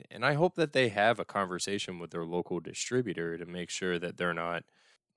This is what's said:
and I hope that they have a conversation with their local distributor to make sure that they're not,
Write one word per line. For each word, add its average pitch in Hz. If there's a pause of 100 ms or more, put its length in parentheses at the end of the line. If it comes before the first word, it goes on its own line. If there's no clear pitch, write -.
(100)
and 113
I 143
hope 170
that 151
they 127
have 107
a 87
conversation 95
with 85
their 85
local 85
distributor 87
to 85
make 87
sure 90
that 85
they're 87
not, 85 (520)